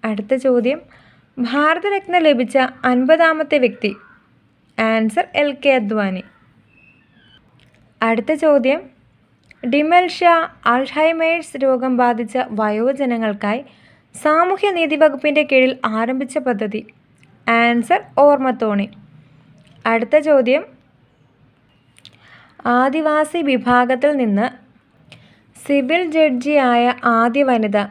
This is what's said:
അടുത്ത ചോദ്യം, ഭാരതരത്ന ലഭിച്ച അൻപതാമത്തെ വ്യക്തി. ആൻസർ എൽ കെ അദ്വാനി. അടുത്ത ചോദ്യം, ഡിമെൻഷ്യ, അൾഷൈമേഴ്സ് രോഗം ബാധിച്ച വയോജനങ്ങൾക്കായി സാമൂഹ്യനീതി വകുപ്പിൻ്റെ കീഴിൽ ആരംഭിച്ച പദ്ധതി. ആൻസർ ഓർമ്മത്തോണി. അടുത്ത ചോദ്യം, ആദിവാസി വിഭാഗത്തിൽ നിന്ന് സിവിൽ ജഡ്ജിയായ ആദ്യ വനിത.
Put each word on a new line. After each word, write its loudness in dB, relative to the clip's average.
അടുത്ത -4
ചോദ്യം, 0
ഭാരതരത്ന -2
ലഭിച്ച 2
അൻപതാമത്തെ 2
വ്യക്തി. -2
ആൻസർ -2
എൽ 0
കെ 4
അദ്വാനി. -4
അടുത്ത -2
ചോദ്യം, 2
ഡിമെൻഷ്യ, 2
അൾഷൈമേഴ്സ് -2
രോഗം 0
ബാധിച്ച -2
വയോജനങ്ങൾക്കായി -2
സാമൂഹ്യനീതി 0
വകുപ്പിൻ്റെ 0
കീഴിൽ 2
ആരംഭിച്ച -4
പദ്ധതി. -4
ആൻസർ 0
ഓർമ്മത്തോണി. 0
അടുത്ത 2
ചോദ്യം, 2
ആദിവാസി 0
വിഭാഗത്തിൽ 0
നിന്ന് 0
സിവിൽ 0
ജഡ്ജിയായ 2
ആദ്യ 2
വനിത. 0